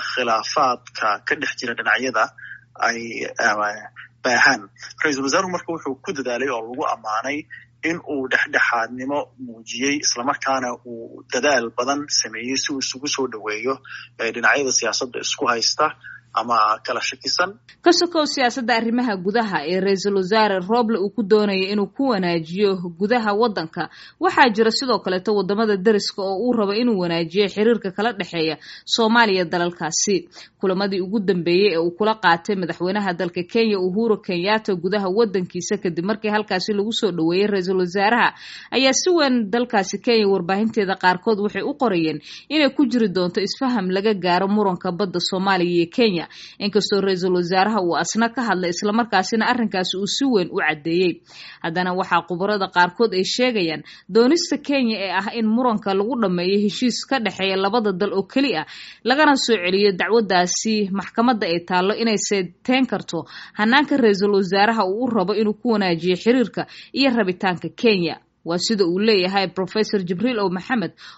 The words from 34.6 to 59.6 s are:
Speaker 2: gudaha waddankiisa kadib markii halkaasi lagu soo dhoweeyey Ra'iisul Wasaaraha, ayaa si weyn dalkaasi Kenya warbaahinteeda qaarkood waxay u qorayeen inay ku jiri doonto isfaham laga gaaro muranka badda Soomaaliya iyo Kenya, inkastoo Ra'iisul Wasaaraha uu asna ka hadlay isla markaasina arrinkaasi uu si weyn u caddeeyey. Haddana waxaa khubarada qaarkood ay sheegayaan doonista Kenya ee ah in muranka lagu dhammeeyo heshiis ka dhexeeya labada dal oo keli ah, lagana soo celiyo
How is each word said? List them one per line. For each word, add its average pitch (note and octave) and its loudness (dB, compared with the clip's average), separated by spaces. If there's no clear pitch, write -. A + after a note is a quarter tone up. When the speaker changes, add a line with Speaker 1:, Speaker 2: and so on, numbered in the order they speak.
Speaker 2:
gudaha F#3+ -2
waddankiisa F#3+ -2
kadib E3+ -4
markii G#3+ -2
halkaasi G#3 -2
lagu G3+ -2
soo G#3+ 0
dhoweeyey F3 0
Ra'iisul F#3+ 0
Wasaaraha, G3 2
ayaa C4+ 4
si D#4 0
weyn B3+ 2
dalkaasi G#3+ 0
Kenya A3 4
warbaahinteeda F#3+ 0
qaarkood F#3 2
waxay G3 -4
u C#4+ -4
qorayeen E3 0
inay C#4+ 2
ku - 2
jiri A3+ 2
doonto F3+ 0
isfaham G#3 -2
laga G3 0
gaaro F3+ 2
muranka G3 0
badda F3 -4
Soomaaliya F3+ 0
iyo E3+ 2
Kenya, G3 2
inkastoo G3+ 0
Ra'iisul F#3 0
Wasaaraha F#3+ 2
uu E3+ 0
asna A3 0
ka A#3 -6
hadlay F#3 0
isla G3+ -2
markaasina A3 0
arrinkaasi G3 -2
uu G3 -2
si - -2
weyn G#3+ 2
u F3 -2
caddeeyey. D#3+ 0
Haddana F3+ -2
waxaa F3+ 2
khubarada F#3+ -2
qaarkood F3+ 2
ay F#3+ 2
sheegayaan F#3 0
doonista B3+ 4
Kenya B3+ 0
ee F#3+ -4
ah G3 -2
in A3+ 0
muranka A3+ 0
lagu G#3 0
dhammeeyo F#3 2
heshiis G#3+ 0
ka C4+ 0
dhexeeya F#3+ -2
labada G3+ 0
dal E3+ -2
oo F#3+ 0
keli C4+ 0
ah, D#3 -4
lagana C#4 6
soo A#3+ 2
celiyo F#3+ 4